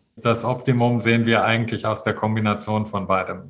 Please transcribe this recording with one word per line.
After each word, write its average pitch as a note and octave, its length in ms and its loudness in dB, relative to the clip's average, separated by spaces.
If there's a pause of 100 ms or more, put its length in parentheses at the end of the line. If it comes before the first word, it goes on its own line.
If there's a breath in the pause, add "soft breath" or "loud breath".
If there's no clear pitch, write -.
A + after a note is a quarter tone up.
(160)
Das A2+ 280 -2
Optimum A#2+ 560 2
sehen A#2 240 2
wir A2 200 4
eigentlich A2+ 420 0
aus A2 180 -2
der G#2+ 80 2
Kombination G#2+ 720 -2
von G2 220 -6
beidem. F#2 440 -2